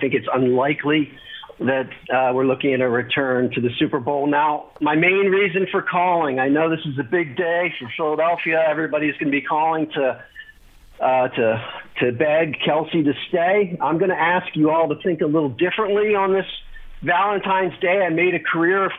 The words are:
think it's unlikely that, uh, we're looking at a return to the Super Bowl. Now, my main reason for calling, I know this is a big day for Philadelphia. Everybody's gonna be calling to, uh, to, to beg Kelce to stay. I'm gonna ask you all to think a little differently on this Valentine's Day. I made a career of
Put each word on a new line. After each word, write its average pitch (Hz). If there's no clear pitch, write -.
think 131
it's 120
unlikely 135
that, 131
uh, 127
we're 131
looking 131
at 127
a 127
return 123
to 127
the 120
Super 151
Bowl. 143
Now, 147
my 151
main 185
reason 190
for 196
calling, 170
I 131
know 156
this 160
is 139
a 143
big 151
day 170
for 120
Philadelphia. 160
Everybody's 151
gonna 147
be 139
calling 160
to, 127
uh, 127
to, 117
to 123
beg 151
Kelce 156
to 143
stay. 180
I'm 151
gonna 180
ask 170
you 151
all 160
to 147
think 175
a 175
little 151
differently 202
on 196
this 190
Valentine's 190
Day. 190
I 180
made 175
a 165
career 180
of 185